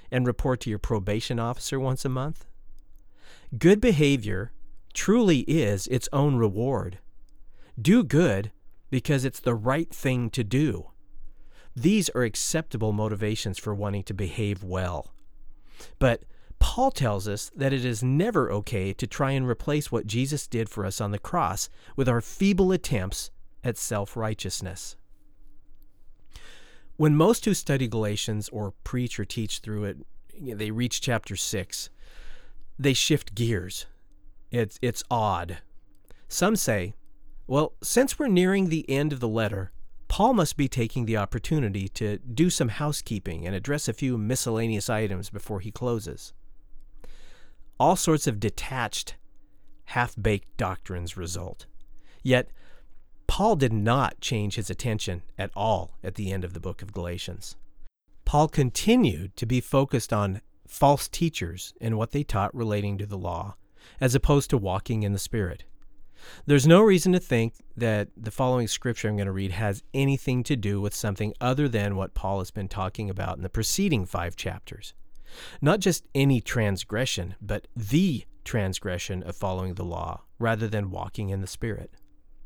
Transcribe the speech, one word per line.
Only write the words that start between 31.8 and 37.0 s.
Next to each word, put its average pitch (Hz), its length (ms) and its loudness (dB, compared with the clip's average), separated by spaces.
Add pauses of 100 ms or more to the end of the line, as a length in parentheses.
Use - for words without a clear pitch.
they 135 160 4
shift - 400 2
gears. 104 540 -2 (640)
It's, 117 320 -2
it's 117 260 -2
odd. 92 480 2 (720)
Some 208 280 2
say, 104 380 0 (540)